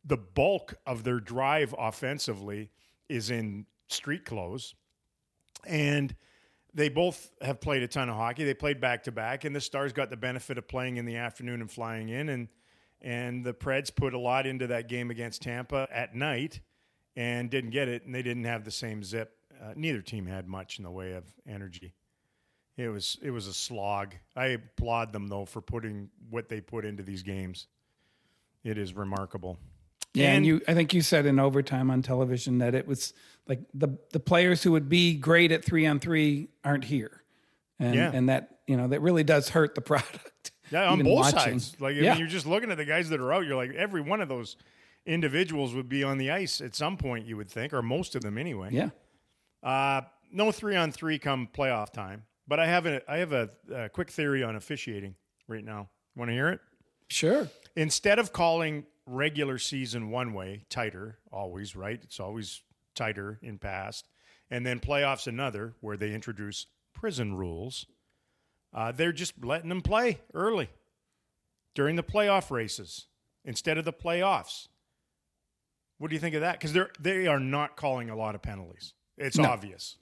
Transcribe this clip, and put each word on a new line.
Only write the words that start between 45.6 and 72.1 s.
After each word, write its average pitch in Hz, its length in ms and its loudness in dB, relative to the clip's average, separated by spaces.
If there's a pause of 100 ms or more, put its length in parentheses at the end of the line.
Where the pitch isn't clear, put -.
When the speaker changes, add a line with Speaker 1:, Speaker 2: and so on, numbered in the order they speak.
Speaker 1:
would 131 140 -4
be 139 140 0
on 139 160 0
the 135 120 0
ice 185 300 -2
at 123 140 -10
some 170 220 -2
point, 120 300 -4
you 113 100 -6
would 104 140 -8
think, 123 220 -6
or 131 100 0
most 131 320 -2
of 123 80 -4
them 104 160 -4
anyway. 120 340 -6
Speaker 2:
Yeah. - 180 0 (720)
Speaker 1:
Uh, 135 400 0 (300)
no 208 200 2
three 208 240 -2
on 160 160 2
three 156 260 -2
come 131 340 -2
playoff 123 400 0
time, 104 320 -10 (220)
but 147 140 2
I 165 60 6
have 170 200 4
a, 143 140 0 (100)
I 151 80 -2
have 170 140 -2
a, 117 180 0 (220)
a 117 160 -6
quick - 220 -6
theory 143 320 0
on 113 140 -4
officiating 101 580 -8 (320)
right 110 180 -10
now. 104 240 -10 (280)
Wanna 120 160 -2
hear 131 180 2
it? 185 100 -6 (480)
Speaker 2:
Sure. 196 400 2 (280)
Speaker 1:
Instead 170 420 4
of 214 140 0
calling 165 520 2 (240)
regular 139 500 -2
season 117 520 -4
one 120 240 -4
way, 98 340 -10
tighter, 107 500 -6 (140)
always, 95 420 -8
right? 101 280 -8
It's - 180 -16
always 101 420 -8 (320)
tighter 107 480 -4
in 107 160 -12
past. 98 500 -8 (420)
And 123 140 -4
then 123 160 -2
playoffs 139 460 0
another, 117 540 -6
where 104 160 -6
they 107 180 -2
introduce 104 520 -8 (280)
prison 123 400 -4
rules. 92 520 -6 (840)
Uh, 113 200 -2
they're 165 200 2
just 156 320 -6
letting 160 240 -2
them 180 140 -2
play 220 380 2 (140)
early 185 340 0 (1080)
during 147 220 2
the 170 60 0
playoff 202 480 2